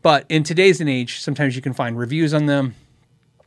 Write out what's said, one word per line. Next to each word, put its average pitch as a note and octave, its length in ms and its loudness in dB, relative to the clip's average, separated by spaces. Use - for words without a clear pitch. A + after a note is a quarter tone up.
But D3 260 2
in D#3 140 2
today's E3+ 380 4
and D#3 100 -2
age, B2 300 -4
sometimes C#3 360 -2
you C3 60 -8
can C3 100 -4
find A#2 260 -4
reviews D3 360 -2
on D3+ 120 0
them. C#3 280 0